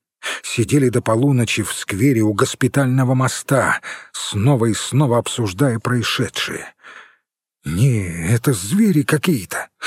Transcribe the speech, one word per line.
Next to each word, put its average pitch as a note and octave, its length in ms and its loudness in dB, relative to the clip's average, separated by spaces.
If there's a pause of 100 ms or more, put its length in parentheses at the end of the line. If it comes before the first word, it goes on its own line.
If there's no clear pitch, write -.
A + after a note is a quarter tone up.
(420)
Сидели B2+ 460 2
до A#2 140 0
полуночи A#2 600 2
в - 100 -6
сквере A2+ 500 0
у G#2+ 120 2
Госпитального C3 800 0
моста, - 680 0 (320)
снова A#2 540 0
и G#2+ 80 2
снова B2 440 2
обсуждая A2+ 600 -2
происшедшее. A2 880 -4 (1000)
«Не, F2+ 680 0
это A#2+ 200 2
звери D3+ 500 2
какие-то. - 680 -2 (180)